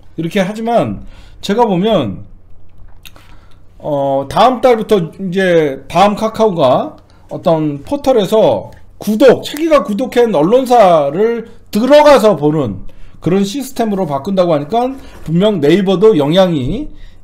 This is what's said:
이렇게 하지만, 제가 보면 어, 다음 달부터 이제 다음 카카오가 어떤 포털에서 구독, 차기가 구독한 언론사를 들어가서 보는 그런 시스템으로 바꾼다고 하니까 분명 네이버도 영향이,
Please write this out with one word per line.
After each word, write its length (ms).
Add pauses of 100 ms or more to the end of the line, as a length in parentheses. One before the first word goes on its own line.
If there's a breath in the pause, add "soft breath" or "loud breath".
(180)
이렇게 240
하지만, 640 (360 soft breath)
제가 240
보면 600 (1500 soft breath)
어, 500
다음 320
달부터 500 (160)
이제 600
다음 280
카카오가 800 (320 soft breath)
어떤 540
포털에서 880 (260 soft breath)
구독, 460
차기가 400
구독한 520
언론사를 1120 (240 loud breath)
들어가서 640
보는 440 (420 soft breath)
그런 220
시스템으로 640
바꾼다고 480
하니까 420 (280 loud breath)
분명 360
네이버도 580
영향이, 720 (340 soft breath)